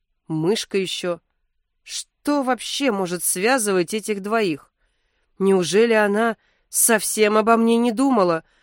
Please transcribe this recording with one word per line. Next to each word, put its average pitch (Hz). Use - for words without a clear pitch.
Мышка 165
ещё. 180
Что -
вообще 254
может 180
связывать 208
этих 208
двоих? 202
Неужели 190
она 214
совсем 214
обо 220
мне 226
не 240
думала, 208